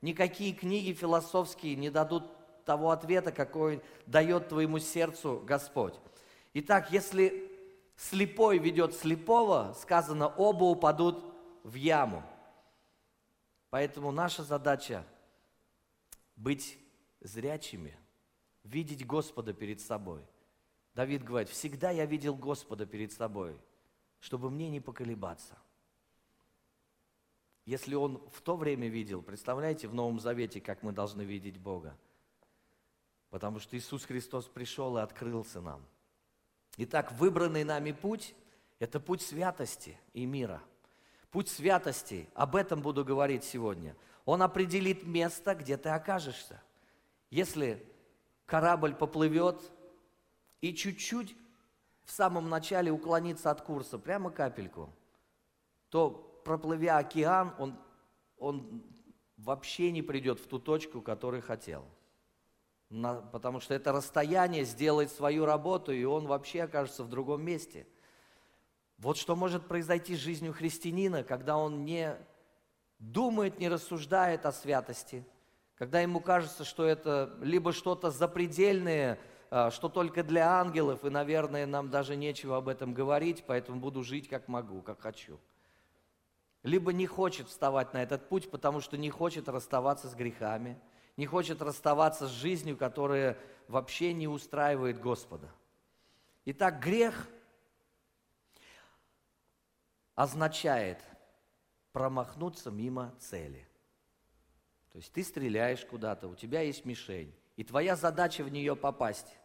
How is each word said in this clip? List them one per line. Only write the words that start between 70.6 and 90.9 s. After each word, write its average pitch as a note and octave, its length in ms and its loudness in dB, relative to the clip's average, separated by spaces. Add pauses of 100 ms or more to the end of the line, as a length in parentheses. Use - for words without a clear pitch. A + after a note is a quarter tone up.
когда C3+ 320 -2
он D3+ 280 0
не D#3+ 320 -2 (840)
думает, G3+ 600 0
не F3+ 100 0
рассуждает E3 800 2
о C#3+ 60 0
святости, B2+ 760 -4 (480)
когда C3 260 0
ему F3 200 2
кажется, E3+ 440 2
что E3 220 0
это D3+ 560 2
либо E3+ 300 4
что-то F3+ 380 0
запредельное, E3 1080 4 (320)
а, B2 200 6
что E3 200 -4
только E3+ 320 0
для E3 380 6
ангелов, D#3 440 2
и, C#3+ 60 0
наверное, C#3+ 560 2
нам C#3+ 240 -2
даже C#3+ 260 0
нечего C#3+ 400 -4
об C3 120 -2
этом B2+ 260 -4
говорить, D3 520 0
поэтому B2+ 340 -2
буду C3+ 220 -6
жить, C#3 260 -8
как C3 200 -8
могу, A#2 320 -6
как G2 200 -12
хочу. G#2+ 380 -12 (1200)
Либо F3+ 320 2
не F#3 120 2
хочет F#3 420 -2
вставать C3+ 440 2
на B2+ 100 0
этот C3+ 280 -4
путь, F#3+ 200 -2
потому D3 300 0
что C#3+ 160 -8
не D3 140 -2
хочет E3 400 -2
расставаться C3 580 0
с B2 60 -12
грехами, A#2+ 640 -4 (380)